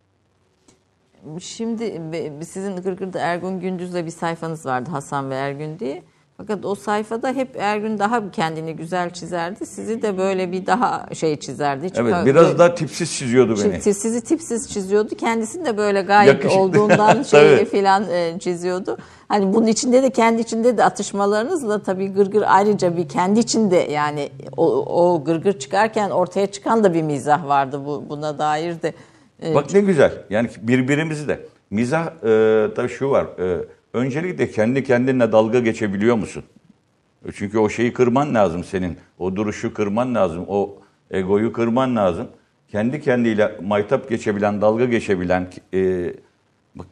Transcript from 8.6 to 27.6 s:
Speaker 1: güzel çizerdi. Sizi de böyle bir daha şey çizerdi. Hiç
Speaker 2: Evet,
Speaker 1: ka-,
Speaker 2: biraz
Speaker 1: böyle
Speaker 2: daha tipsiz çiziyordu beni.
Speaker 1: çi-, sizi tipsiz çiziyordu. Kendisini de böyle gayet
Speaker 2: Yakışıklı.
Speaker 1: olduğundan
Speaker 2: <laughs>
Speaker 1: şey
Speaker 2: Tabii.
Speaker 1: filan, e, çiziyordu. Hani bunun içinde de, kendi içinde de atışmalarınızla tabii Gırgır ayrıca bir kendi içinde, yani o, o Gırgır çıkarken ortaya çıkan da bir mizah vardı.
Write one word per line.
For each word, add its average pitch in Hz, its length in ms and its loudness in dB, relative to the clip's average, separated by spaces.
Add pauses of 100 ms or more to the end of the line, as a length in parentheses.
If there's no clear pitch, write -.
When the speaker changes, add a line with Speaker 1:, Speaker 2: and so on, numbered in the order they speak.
Speaker 1:
güzel 175 340 -4
çizerdi. 175 560 -8
Sizi 208 360 -8
de 202 160 -2
böyle 185 340 0
bir 185 140 -6
daha 185 480 0
şey 156 220 0
çizerdi. 135 500 -4
Hiç 180 100 -8
Speaker 2:
Evet, 113 180 2
Speaker 1:
ka-, 101 120 2
Speaker 2:
biraz 156 200 8
Speaker 1:
böyle 147 120 2
Speaker 2:
daha 175 160 6
tipsiz 156 400 -6
çiziyordu 120 400 4 (100)
beni. 202 180 0
Speaker 1:
çi-, 208 120 2
sizi 226 300 -4
tipsiz - 460 -4
çiziyordu. 208 440 -2
Kendisini 226 520 -4
de 226 100 -2
böyle 202 260 0
gayet 202 320 8
Speaker 2:
Yakışıklı. 190 280 2
Speaker 1:
olduğundan 208 600 6
Speaker 2:
<laughs> - 0 -
Speaker 1:
şey 147 340 8
Speaker 2:
Tabii. 104 140 4
Speaker 1:
filan, 196 400 4
e, 170 280 -2
çiziyordu. 180 600 -4 (300)
Hani 196 260 2
bunun 220 120 4
içinde 247 360 2
de, 269 80 2
kendi 226 320 2
içinde 226 360 0
de 185 60 4
atışmalarınızla 208 960 -2
tabii 196 300 -4
Gırgır 196 340 2
ayrıca 196 500 4
bir 170 120 -2
kendi 190 320 2
içinde, 220 360 2
yani 147 520 0 (280)
o, 165 100 4 (360)
o 175 220 2
Gırgır 165 340 0
çıkarken 208 520 -2
ortaya 180 360 0
çıkan 226 380 0
da 180 100 4
bir 165 80 0
mizah 143 440 0
vardı. 139 400 0